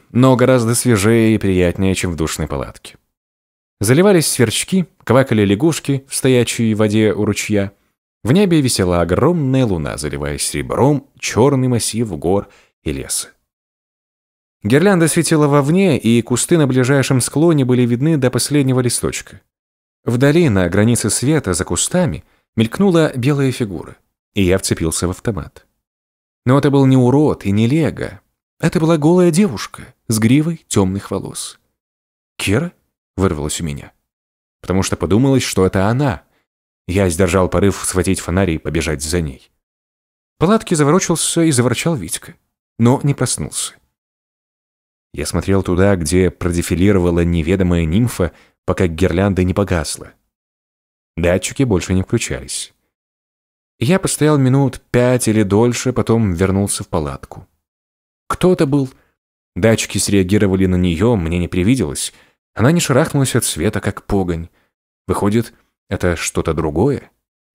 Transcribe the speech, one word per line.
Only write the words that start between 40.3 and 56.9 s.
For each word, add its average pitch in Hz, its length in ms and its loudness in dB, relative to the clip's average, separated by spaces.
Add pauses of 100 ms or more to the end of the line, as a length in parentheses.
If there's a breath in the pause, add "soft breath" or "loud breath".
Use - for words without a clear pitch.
В - 40 -6
палатке 196 340 0
заворочился 160 680 0
и 165 100 2
заворчал 123 420 0
Витька, - 400 -10 (460)
но 120 240 2
не 143 100 0
проснулся. - 600 -6 (1400)
Я 76 80 -6
смотрел 92 380 -2
туда, 95 340 0
где 87 340 0
продефилировала 87 920 0
неведомая 85 640 0
нимфа, 92 460 -2 (340 soft breath)
пока 92 200 0
гирлянда 90 580 0
не 90 100 -2
погасла. - 580 -4 (1040)
Датчики 87 460 0
больше 95 320 0
не 92 80 0
включались. - 720 -6 (1040)
Я 160 200 2
постоял 151 380 0
минут 135 540 0
пять 123 360 2
или 110 160 2
дольше, 113 520 0
потом 113 400 0
вернулся 95 500 -2
в - 40 -20
палатку. 71 600 -8 (800)